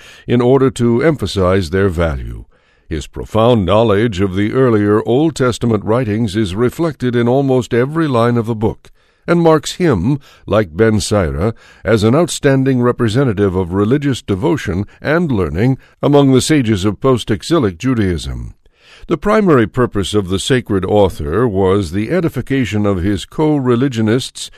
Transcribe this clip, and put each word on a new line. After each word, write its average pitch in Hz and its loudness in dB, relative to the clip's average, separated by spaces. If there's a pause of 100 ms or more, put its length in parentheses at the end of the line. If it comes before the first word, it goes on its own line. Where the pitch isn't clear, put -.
(280)
in 123 2
order 131 4
to 120 0
emphasize 98 0
their 95 0
value. 67 -6 (420)
His 76 -8
profound 107 0
knowledge 107 2
of 98 0
the 104 -2
earlier 107 2
Old 143 0
Testament 120 -2
writings 107 -2
is 101 -2
reflected 123 -2
in 120 0
almost 131 0
every 147 0
line 120 0
of 113 -2
the 117 -4
book, - -6 (380)
and 170 2
marks 160 2
him, 139 0 (280)
like 92 0
Ben 107 2
Sira, 90 -2 (300)
as 104 2
an 117 4
outstanding 135 0
representative 113 0
of 90 -2
religious 127 0
devotion 104 -4 (160)
and 156 -2
learning 98 0 (240)
among 143 4
the 127 6
sages 113 0
of 104 -2
post-exilic 120 0
Judaism. 82 -4 (500)
The 170 -4
primary 190 2
purpose 104 -2
of 98 -2
the 95 -2
sacred 110 -2
author 95 0
was 95 0
the 104 -4
edification 127 -2
of 92 -2
his 98 -2
co-religionists 127 -2